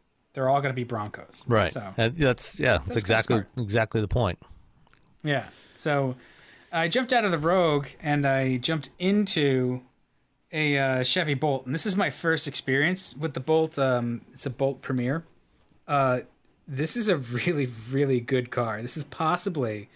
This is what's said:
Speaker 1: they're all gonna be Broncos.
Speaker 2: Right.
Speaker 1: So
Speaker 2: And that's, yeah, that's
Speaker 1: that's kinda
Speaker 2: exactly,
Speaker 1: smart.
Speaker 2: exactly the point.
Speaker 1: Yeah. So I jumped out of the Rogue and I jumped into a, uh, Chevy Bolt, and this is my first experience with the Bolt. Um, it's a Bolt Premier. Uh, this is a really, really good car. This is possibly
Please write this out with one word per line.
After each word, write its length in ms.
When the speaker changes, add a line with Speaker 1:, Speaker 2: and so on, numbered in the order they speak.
Speaker 1:
they're 140
all 120
gonna 140
be 100
Broncos. 640
Speaker 2:
Right. 240
Speaker 1:
So 240
Speaker 2:
And 200
that's, 440
yeah, 180
that's 80
Speaker 1:
that's 0
kinda 140
Speaker 2:
exactly, 360
Speaker 1:
smart. 200
Speaker 2:
exactly 440
the 80
point. 300
Speaker 1:
Yeah. 240
So 400
I 140
jumped 260
out 120
of 80
the 60
Rogue 500
and 240
I 340
jumped 320
into 840
a, 260
uh, 240
Chevy 320
Bolt, 300
and 100
this 120
is 100
my 140
first 360
experience 720
with 160
the 80
Bolt. 380
Um, 420
it's 120
a 60
Bolt 320
Premier. 420
Uh, 320
this 260
is 140
a 80
really, 500
really 300
good 300
car. 320
This 140
is 80
possibly 920